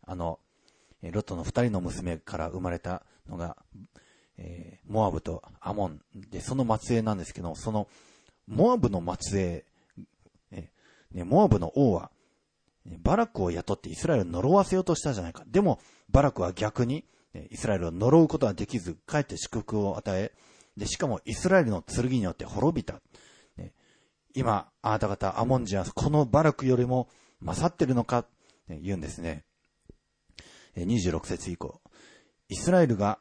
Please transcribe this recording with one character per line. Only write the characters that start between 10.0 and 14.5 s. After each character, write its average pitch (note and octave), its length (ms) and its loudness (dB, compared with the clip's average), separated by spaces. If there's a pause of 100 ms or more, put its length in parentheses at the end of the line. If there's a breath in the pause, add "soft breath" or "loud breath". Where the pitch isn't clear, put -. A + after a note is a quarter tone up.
え F#2 200 -14 (420 soft breath)
ー、 - 40 -14
ね、 F2 60 -6
モ C3 200 6
ア G3 40 8
ブ G#2+ 120 4
の E2+ 160 -4
王 C3+ 180 6
は、 - 180 -4 (720)
ね、 E2+ 160 -16
バ B2 140 4
ラ A3+ 120 4
ク - 160 -4
を F2 80 2
雇 F2 240 -2
っ - 40 -4
て - 100 -14
イ E2 60 -10
ス - 120 -4
ラ - 80 4
エ - 40 4
ル G2 40 2
を - 20 -4
呪 F2+ 260 0